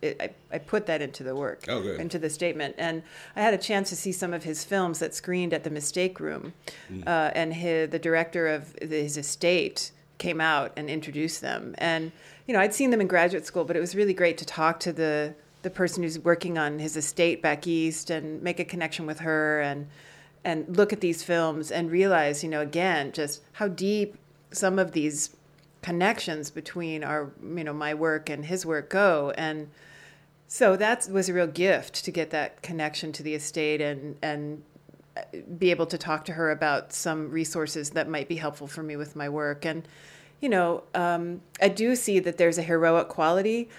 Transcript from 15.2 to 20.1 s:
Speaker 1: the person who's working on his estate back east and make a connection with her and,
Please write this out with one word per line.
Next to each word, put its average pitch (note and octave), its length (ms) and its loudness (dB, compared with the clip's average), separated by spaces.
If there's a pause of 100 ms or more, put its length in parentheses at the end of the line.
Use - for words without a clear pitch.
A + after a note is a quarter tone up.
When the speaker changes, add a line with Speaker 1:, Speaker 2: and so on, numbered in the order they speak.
Speaker 1:
the F#3 60 -4
person F3+ 340 -2
who's D#3+ 160 -4
working E3+ 380 2
on D3 200 0
his D#3 180 -4
estate E3+ 460 2
back D3 240 0
east D#3+ 440 0
and D#3 320 -6
make F3 180 -2
a F3 40 -2
connection D#3+ 420 -6
with D3+ 140 -6
her D#3 420 2
and, C#3+ 260 -2 (560)